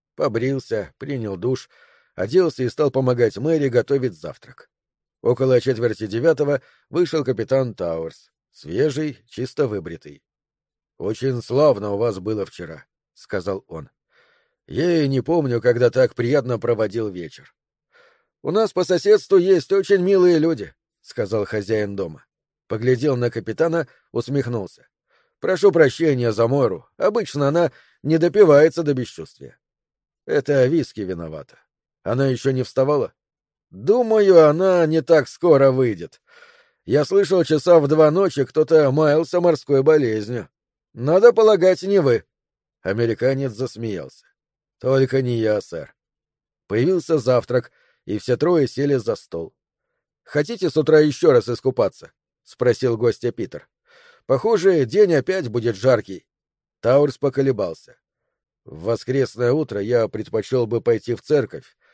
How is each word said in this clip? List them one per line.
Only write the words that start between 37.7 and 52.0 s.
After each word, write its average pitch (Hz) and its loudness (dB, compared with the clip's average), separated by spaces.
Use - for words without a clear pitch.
в 147 0
два 156 4
ночи 170 0
кто-то 156 0
маялся 156 0
морской 151 0
болезнью. 120 0
Надо 175 4
полагать, 185 4
не 196 2
вы». 127 2
Американец 117 -2
засмеялся. 107 -10
«Только 135 0
не 123 -4
я, 107 0
сэр». 80 -12
Появился 160 0
завтрак, 123 -2
и 104 -6
все 123 -4
трое 156 2
сели 143 -2
за 110 -4
стол. 82 -12
«Хотите 170 -4
с - -6
утра 156 4
еще 151 2
раз 120 4
искупаться?» — 120 -4